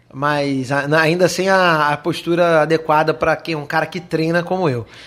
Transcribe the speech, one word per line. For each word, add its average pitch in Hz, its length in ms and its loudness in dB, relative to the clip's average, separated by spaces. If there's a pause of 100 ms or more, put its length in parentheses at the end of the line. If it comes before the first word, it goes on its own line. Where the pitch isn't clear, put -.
(140)
mas 139 560 -2
a-, 139 160 0
na-, 151 140 2
ainda 170 280 2
sem 185 200 -2
a, 170 400 4
a 147 80 0
postura 170 680 0
adequada 156 500 2
pra 160 220 0
quem, 160 220 -6
um 147 100 -8
cara 160 200 -2
que 175 120 -12
treina 165 420 -2
como 180 280 -2
eu. 120 180 -4 (200)